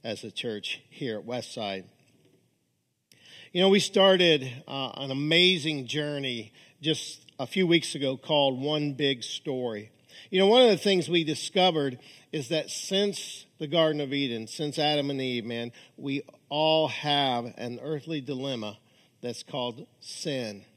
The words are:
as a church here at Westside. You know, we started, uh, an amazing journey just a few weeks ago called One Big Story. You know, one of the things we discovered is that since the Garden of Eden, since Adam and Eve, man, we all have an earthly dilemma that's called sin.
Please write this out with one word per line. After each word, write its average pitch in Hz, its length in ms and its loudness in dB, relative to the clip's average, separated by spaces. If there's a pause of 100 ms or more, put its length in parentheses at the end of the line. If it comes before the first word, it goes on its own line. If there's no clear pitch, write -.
as 110 200 -8
a 113 60 -12
church - 520 -8 (100)
here 113 260 -8
at 101 80 -12
Westside. 110 600 -8 (1700)
You 180 80 2
know, 190 80 8
we 196 100 8
started, 175 720 4 (160)
uh, 135 300 -8
an 135 120 -8
amazing 151 800 2
journey 139 680 -6 (260)
just - 460 -4 (140)
a 131 80 -4
few 190 180 2
weeks 165 300 2
ago 135 220 -2
called 139 440 2
One 147 320 -2
Big 135 300 -2
Story. 120 680 -8 (400)
You 185 100 2
know, 190 80 6
one 240 140 8
of 240 80 8
the 190 80 4
things 180 320 2
we 170 140 2
discovered 151 760 0 (340)
is 139 180 -6
that 156 200 -2
since - 760 -4 (140)
the 156 80 -6
Garden 156 340 2
of 135 120 -4
Eden, 120 320 -2
since 147 320 -6
Adam 147 320 0
and 139 120 -4
Eve, 123 240 -4
man, 117 260 -6 (240)
we 139 260 -6 (280)
all 156 400 4
have 135 560 0 (120)
an 120 240 -8
earthly 156 380 -6
dilemma 127 580 -6 (440)
that's 120 200 -8
called 123 460 -8 (120)
sin. 113 640 -8 (140)